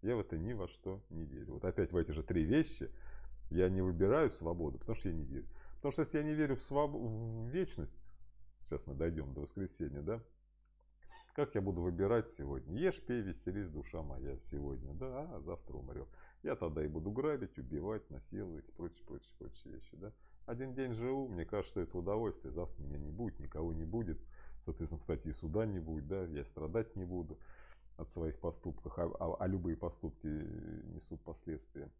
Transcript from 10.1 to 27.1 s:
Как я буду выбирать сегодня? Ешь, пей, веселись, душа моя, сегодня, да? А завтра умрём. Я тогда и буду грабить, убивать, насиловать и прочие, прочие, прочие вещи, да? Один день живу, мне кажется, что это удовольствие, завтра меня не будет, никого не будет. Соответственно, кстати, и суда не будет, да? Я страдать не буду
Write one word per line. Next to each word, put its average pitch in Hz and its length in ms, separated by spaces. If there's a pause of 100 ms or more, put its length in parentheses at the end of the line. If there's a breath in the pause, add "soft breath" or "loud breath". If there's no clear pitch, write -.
Как - 200
я 104 60
буду 95 220
выбирать 98 480
сегодня? 69 460
Ешь, 175 280
пей, 123 180
веселись, 95 480
душа 76 320
моя, 67 380
сегодня, 69 540
да? 131 420
А 80 40
завтра - 360
умрём. - 320 (340 loud breath)
Я 143 120
тогда 78 300
и 76 40
буду 78 220
грабить, 135 480
убивать, - 520
насиловать 78 580
и - 40
прочие, - 320
прочие, - 340
прочие - 360
вещи, - 220
да? 98 160 (340 soft breath)
Один 127 280
день 131 200
живу, 131 340
мне 87 160
кажется, 101 280
что 98 100
это 85 160
удовольствие, 98 520
завтра 85 320
меня 71 160
не 71 120
будет, 104 280
никого 82 340
не 80 120
будет. 87 340 (440 loud breath)
Соответственно, 80 380
кстати, 80 280
и 76 40
суда 85 340
не 101 120
будет, 78 300
да? 95 160
Я 73 200
страдать 85 520
не 92 80
буду 87 340 (580 loud breath)